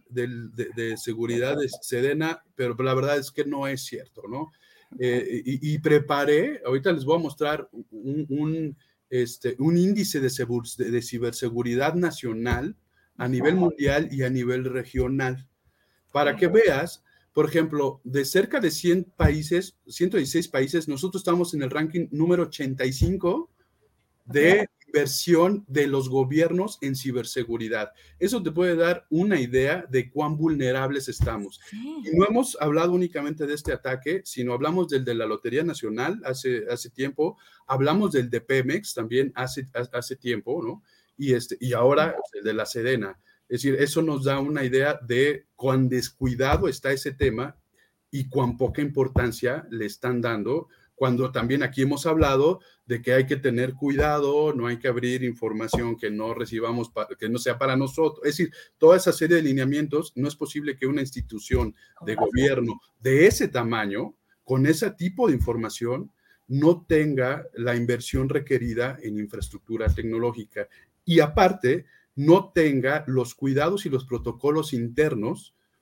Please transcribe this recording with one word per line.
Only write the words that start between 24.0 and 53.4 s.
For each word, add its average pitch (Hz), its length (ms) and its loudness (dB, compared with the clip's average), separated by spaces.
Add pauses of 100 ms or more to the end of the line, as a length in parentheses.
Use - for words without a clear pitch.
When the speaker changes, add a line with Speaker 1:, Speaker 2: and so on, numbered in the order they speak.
Speaker 1:
de 156 360 6
Speaker 2:
Ok. - 260 -10
Speaker 1:
inversión 165 800 2
de 143 200 2
los 135 200 0
gobiernos 160 760 0
en 135 140 -6
ciberseguridad. 117 960 -4 (280)
Eso 208 240 0
te 170 80 -4
puede 175 240 2
dar 170 340 2
una 175 320 2
idea 131 480 0
de 127 220 0
cuán 151 260 -2
vulnerables 135 720 0
estamos. 107 580 -4
Speaker 2:
Sí. 262 380 -10
Speaker 1:
Y 160 100 -2
no 185 100 6
hemos 240 360 0
hablado 160 320 2
únicamente 156 540 -2
de 143 80 -4
este 147 180 -6
ataque, 131 500 -4
sino 123 300 -6
hablamos 156 340 0
del 135 160 0
de 123 120 -2
la 113 100 -2
Lotería 113 380 -2
Nacional 147 600 -4
hace, 131 460 -4
hace 120 220 -8
tiempo, 139 460 -4 (280)
hablamos 151 460 2
del 127 180 0
de 120 100 -2
Pemex 135 540 -2
también 123 420 0
hace, 131 380 -6
ha-, 123 240 -6
hace 123 180 -8
tiempo, 120 480 -4
¿no? - 200 -10 (340)
Y, 139 160 0
este, 120 260 -2
y 123 140 -4
ahora, 143 420 4
pues, - 200 -10
el 101 80 -10
de 110 100 -2
la 107 140 -4
sedena. 117 520 -4 (300)
Es 123 120 -4
decir, 135 180 2
eso 151 220 0
nos 147 220 -2
da 139 160 0
una 143 240 -2
idea 135 420 2
de 131 500 0
cuán 131 340 2
descuidado 131 800 0
está 135 240 -2
ese 135 180 -6
tema 135 460 -2 (520)
y 135 200 -6
cuán 123 280 0
poca 131 240 -2
importancia 131 880 -2
le 110 160 -6
están 120 360 -4
dando, 117 480 -4 (260)
cuando 127 360 0
también 127 300 0
aquí 135 200 -2
hemos 139 240 0
hablado 156 560 4 (240)
de 117 160 -4
que 123 120 0
hay 131 120 6
que 139 100 -2
tener 131 380 0